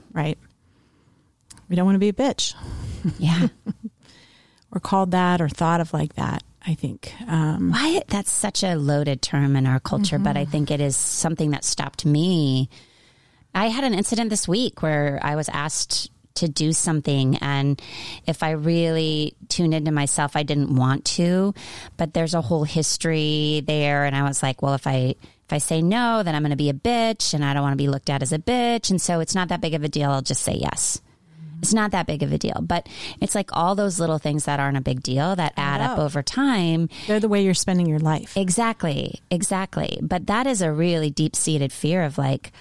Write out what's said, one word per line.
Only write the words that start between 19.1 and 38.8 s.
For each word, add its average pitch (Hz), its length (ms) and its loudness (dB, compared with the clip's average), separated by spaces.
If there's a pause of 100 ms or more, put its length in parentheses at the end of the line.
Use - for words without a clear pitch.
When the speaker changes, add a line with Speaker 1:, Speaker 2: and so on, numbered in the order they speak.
Speaker 2:
tuned 160 280 2
into 151 160 0
myself, 143 440 0
I 151 60 0
didn't 143 340 0
want 127 300 2 (160)
to, 185 320 2 (420)
but 165 200 -4
there's 165 180 0
a 170 80 2
whole 156 220 0
history 151 1040 0
there. 143 380 2
And 139 100 0
I 139 80 2
was 139 180 0
like, 135 220 -2
"Well, 139 100 2
if 135 140 -2
I, 131 260 2 (320)
if - 60 -8
I 151 80 0
say 160 240 0
no, 226 400 2
then 170 100 0
I'm 151 80 0
gonna 147 140 0
be 143 160 2
a - 20 2
bitch 226 600 0
and 147 100 2
I 139 80 2
don't 143 80 0
wanna 139 140 2
be 143 140 2
looked 139 200 -2
at 139 140 0
as 131 100 -2
a 156 60 0
bitch. 240 500 0
And 185 100 4
so 170 200 0
it's 160 160 -2
not 180 140 0
that 175 120 -2
big 160 140 -2
of 147 80 -2
a 156 40 0
deal. 147 220 0
I'll 135 140 2
just 135 180 -2
say - 180 -2
yes." - 400 -4 (600)
It's - 120 0
not 214 180 2
that 185 160 -2
big 147 160 -2
of 143 100 0
a 147 40 2
deal, - 240 -2
but 170 280 -2 (320)
it's - 140 -2
like 202 180 -2
all 175 200 2
those 196 240 0
little 160 200 0
things 147 280 -2
that 143 140 0
aren't 139 160 0
a 135 60 0
big 127 200 -2
deal 143 360 0
that 156 180 0
add 143 240 0
up 247 180 -2
Speaker 1:
No. 156 60 2
Speaker 2:
over 143 180 -2
time. 170 680 2 (180)
Speaker 1:
They're 214 140 2
the 220 80 2
way 202 160 4
you're 185 80 4
spending 180 340 2
your 151 120 2
life. 156 360 0
Speaker 2:
Exactly. 180 840 -2 (100)